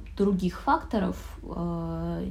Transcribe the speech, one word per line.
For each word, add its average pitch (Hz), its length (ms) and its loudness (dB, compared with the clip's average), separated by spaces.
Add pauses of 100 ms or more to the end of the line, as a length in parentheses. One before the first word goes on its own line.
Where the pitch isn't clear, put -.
(180)
других 185 440 4
факторов, 226 560 2 (260)
э, 170 880 -2